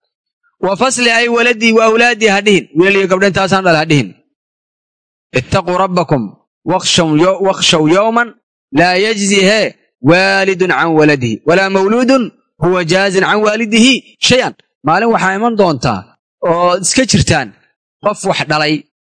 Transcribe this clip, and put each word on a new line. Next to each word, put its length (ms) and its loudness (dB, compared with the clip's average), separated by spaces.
"Wa 140 -2
fasli," 360 -2
ay 160 0
waladii 440 0
wa 140 2
awlaadii 440 0
ha 120 0
dhihin. 220 2
Wiilal 240 2
iyo 100 0
gabdho 200 0
intaasaan 360 0
dhalay 180 2
ha 40 -4
dhihin. 220 0
"Ittaquu 440 -4
rabbakum 440 -2
wakhshaw 500 0
yo-, 260 2
wakhshaw 460 0
yawman 420 0
laa 220 2
yajzi, 460 0
hee, 260 2
waalidun 680 2
can 200 0
waladihi, 440 2
walaa 240 2
mawluudun 540 0
huwa 240 0
jaazin 400 0
can 160 0
waalidihi 540 2
shay'an." 340 0
Maalin 260 0
waxaa 260 0
iman 200 -2
doontaa 440 0
oo 340 0
iska 280 -2
jirtaan 420 0
qof 220 -4
wax 220 -2
dhalay, 260 0